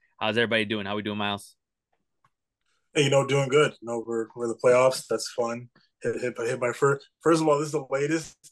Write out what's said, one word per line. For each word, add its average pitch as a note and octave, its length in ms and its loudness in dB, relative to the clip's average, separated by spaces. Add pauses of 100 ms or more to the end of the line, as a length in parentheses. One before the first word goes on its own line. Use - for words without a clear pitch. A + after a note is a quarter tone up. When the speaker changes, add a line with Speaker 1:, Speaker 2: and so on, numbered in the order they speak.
(180)
Speaker 1:
How's A2 200 -2
everybody A2 260 2
doing? G#2 220 -4
How G#2 100 -6
we G#2+ 60 -6
doing, G#2 160 -6
Miles? G2+ 380 -6 (1400)
Speaker 2:
Hey, D3+ 100 4
you C3+ 60 2
know, C3+ 160 4
doing C3+ 240 0
good. C#3 220 4 (100)
You A2 40 -14
know, A#2 200 -6
we're, A2+ 280 -4
we're A#2+ 120 -6
in A#2 40 -2
the A2+ 140 -8
playoffs. B2+ 460 4
That's A2+ 200 -4
fun. A#2+ 380 -6 (340)
Hit, A#2+ 200 -4
hit, A#2+ 160 -6
hit A#2+ 200 -4
my A#2+ 140 -2
first. C#3 340 0 (140)
First D#3+ 220 4
of D#3 60 2
all, C#3+ 100 4
this D3+ 80 -2
is C#3+ 60 -8
the C#3+ 180 -4
latest D3 480 -2 (140)